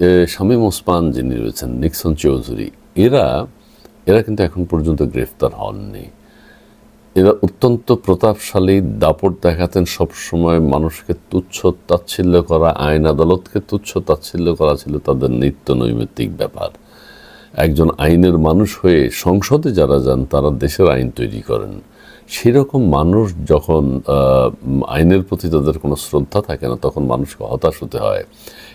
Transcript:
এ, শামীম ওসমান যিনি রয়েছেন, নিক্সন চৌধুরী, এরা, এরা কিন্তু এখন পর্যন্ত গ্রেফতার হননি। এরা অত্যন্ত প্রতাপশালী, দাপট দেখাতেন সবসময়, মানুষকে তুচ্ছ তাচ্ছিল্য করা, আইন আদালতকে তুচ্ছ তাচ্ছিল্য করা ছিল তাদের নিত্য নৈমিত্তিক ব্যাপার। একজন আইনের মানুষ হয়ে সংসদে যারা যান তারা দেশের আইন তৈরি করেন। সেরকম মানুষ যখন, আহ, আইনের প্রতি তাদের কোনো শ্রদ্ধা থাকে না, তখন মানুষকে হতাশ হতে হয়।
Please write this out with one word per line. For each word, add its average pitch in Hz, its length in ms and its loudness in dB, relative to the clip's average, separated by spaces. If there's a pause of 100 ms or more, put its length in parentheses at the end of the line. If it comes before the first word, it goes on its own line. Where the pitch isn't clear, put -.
এ, 90 260 6
শামীম 113 360 0
ওসমান 87 480 0
যিনি 64 240 -4
রয়েছেন, 57 340 -6
নিক্সন 78 460 -2
চৌধুরী, 62 540 -2 (260)
এরা, 95 520 2 (580)
এরা 107 160 4
কিন্তু 107 220 -2
এখন 87 220 -2
পর্যন্ত 78 360 -2
গ্রেফতার 62 540 -2
হননি। 50 500 -12 (1120)
এরা 95 140 6
অত্যন্ত 117 600 0
প্রতাপশালী, 98 920 2 (180)
দাপট 87 420 2
দেখাতেন 87 440 0
সবসময়, 85 760 -2
মানুষকে 78 540 -2 (180)
তুচ্ছ - 340 -4 (220)
তাচ্ছিল্য 87 560 2
করা, 82 260 2
আইন 78 360 0
আদালতকে 82 540 0
তুচ্ছ - 380 -8
তাচ্ছিল্য 85 580 -2
করা 73 200 2
ছিল 73 240 -6
তাদের 65 320 -2
নিত্য 65 420 -2
নৈমিত্তিক 58 640 -4
ব্যাপার। - 320 -8 (840)
একজন 80 440 2
আইনের 85 400 4
মানুষ 85 420 0
হয়ে 78 300 4
সংসদে 131 600 0
যারা 71 280 2
যান 65 260 0
তারা 71 260 0
দেশের 76 380 0
আইন 64 220 0
তৈরি 55 300 -8
করেন। 50 400 -8 (460)
সেরকম 131 600 2
মানুষ 90 440 2 (140)
যখন, 71 600 0
আহ, 65 800 0
আইনের 87 360 2
প্রতি 87 260 -6
তাদের 73 300 0
কোনো 71 160 -4
শ্রদ্ধা 71 460 -4
থাকে 71 260 -8
না, 60 140 -4
তখন 69 240 -2
মানুষকে 64 380 -4
হতাশ - 400 -4
হতে - 160 -8
হয়। 104 240 -2 (520)